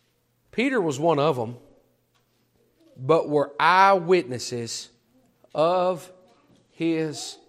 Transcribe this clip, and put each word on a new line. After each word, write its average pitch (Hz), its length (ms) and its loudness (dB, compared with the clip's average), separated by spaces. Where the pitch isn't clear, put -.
Peter 254 300 -2
was 151 180 -2
one 151 220 0
of 147 160 0
them, 120 200 -8
"but 151 320 2
were 147 320 0
eyewitnesses 165 1300 2
of 180 560 -2
His 160 680 -6